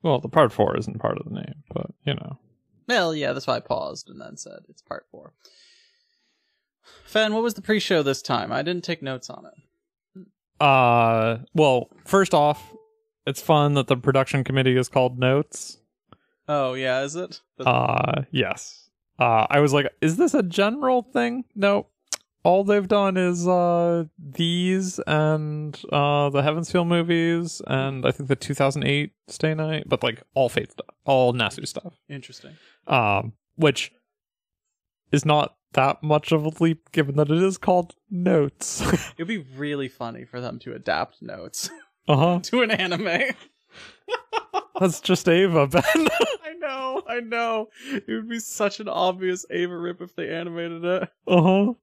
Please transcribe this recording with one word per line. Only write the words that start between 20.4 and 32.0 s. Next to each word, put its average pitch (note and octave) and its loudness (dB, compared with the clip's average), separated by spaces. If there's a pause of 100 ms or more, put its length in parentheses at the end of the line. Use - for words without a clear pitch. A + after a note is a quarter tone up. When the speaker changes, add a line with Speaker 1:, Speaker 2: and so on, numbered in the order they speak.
Speaker 1:
general A#3+ 0
thing?" A#3+ -4 (120)
No. G3+ 0 (560)
All F#3 6
they've G3+ 2
done G3 2
is, F3+ 0
uh, E3+ 2 (120)
these F3 -2
and, D3+ 0 (140)
uh, C#3+ 2
the C#3 2
Heaven's D#3 0
Feel F3 2
movies E3+ 0
and C3+ -2
I - 4
think C3+ -6
the - 4
two - -6
thousand C#3 0
eight C#3+ 0 (160)
Stay D#3 -2
Night, D#3 -4
but, - 0
like, A2+ -2 (120)
all C3 2
Fate - -4
stuff, - -14 (180)
all B2+ 4
Nasu A2 -4
stuff. - -12 (140)